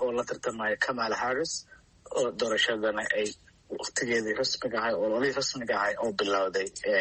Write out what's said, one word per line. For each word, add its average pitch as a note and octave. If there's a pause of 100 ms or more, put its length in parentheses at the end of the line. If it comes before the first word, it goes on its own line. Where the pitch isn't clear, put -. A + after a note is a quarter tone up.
oo B2+
la A#2+
tartamaya A2
Kamala -
Harris, - (400)
oo B2+
doorashadana A2 (120)
ay G#2+ (440)
waqtigeedii A2+
rasmiga B2+
ahay, A2+
oo F#2+
ololihii B2+
rasmiga B2
ahay G#2
oo A2+
bilowday, G2 (340)